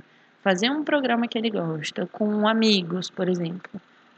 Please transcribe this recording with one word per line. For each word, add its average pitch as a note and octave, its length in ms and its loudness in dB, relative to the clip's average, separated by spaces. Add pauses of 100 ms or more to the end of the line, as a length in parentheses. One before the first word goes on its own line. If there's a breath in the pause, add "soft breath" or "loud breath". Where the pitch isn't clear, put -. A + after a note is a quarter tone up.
(420 soft breath)
fazer G3 280 2
um D4+ 120 -2
programa B3 460 0
que A#3 100 -4
ele A3 120 -2
gosta, E3 560 -4
com G#3+ 420 0
amigos, G3 640 2
por F#3 180 -2
exemplo, F3 520 -4 (380)